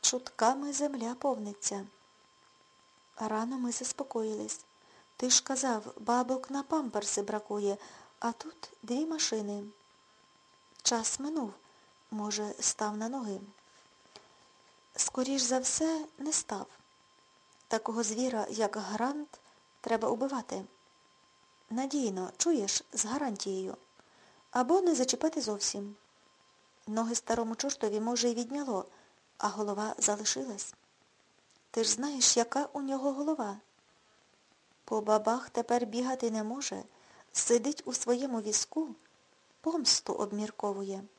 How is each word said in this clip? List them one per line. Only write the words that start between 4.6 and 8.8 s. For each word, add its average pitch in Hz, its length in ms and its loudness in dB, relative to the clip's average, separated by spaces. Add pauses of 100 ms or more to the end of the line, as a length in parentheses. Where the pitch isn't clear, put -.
Ти 254 140 0
ж - 120 6
казав, 254 540 0
бабок 247 540 2
на 277 120 -2
памперси 220 600 0
бракує, 208 540 0 (420)
а 233 140 0
тут - 380 -14 (120)